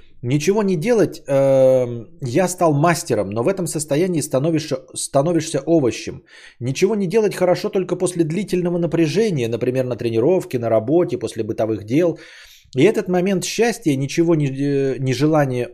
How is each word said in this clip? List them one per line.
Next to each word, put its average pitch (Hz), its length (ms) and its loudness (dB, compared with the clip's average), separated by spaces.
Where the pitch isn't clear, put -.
Ничего 147 400 0
не 190 120 2
делать, 190 520 0
эм, 131 800 2
я 143 260 0
стал 170 260 0
мастером, 139 560 0
но 113 140 -4
в 143 40 0
этом 190 200 -2
состоянии 156 540 -2
становишься, 147 560 -2
становишься 151 640 0
овощем. 135 640 0
Ничего 160 360 0
не 196 120 -2
делать 208 280 0
хорошо 180 340 0
только 180 260 -2
после 175 280 -2
длительного 175 560 -2
напряжения, 165 680 0
например, 123 380 -2
на 123 100 -4
тренировке, 117 600 0
на 113 120 -2
работе, 123 500 2
после 110 240 -6
бытовых 110 400 -2
дел. 151 340 0
И 131 80 4
этот 220 240 2
момент 180 360 0
счастья, 202 520 0
ничего 165 400 0
не, 147 120 0
э, 135 520 -2
нежелания, 131 760 0